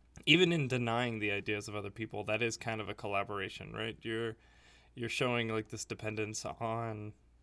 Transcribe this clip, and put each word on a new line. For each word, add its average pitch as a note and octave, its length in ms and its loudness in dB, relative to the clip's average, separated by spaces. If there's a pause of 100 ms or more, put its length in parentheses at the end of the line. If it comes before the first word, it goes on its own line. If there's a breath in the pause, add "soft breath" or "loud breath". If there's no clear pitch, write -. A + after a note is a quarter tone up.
(260)
even E3+ 260 8
in D#3 160 4
denying A#2+ 520 2
the G#2 120 2
ideas G#2 360 -2
of G#2 80 -8
other G2+ 160 -4
people, G#2+ 340 -6
that G#2+ 160 0
is A#2 160 0
kind A2 240 -4
of G2 80 -6
a G#2 40 -6
collaboration, G2+ 800 -2
right? A2 280 -4
You're, A2+ 340 -2 (600 soft breath)
you're A#2 140 -4
showing, A#2+ 400 2
like, A2 200 0
this - 160 -8
dependence G#2+ 600 -4
on, A2+ 680 -4 (300)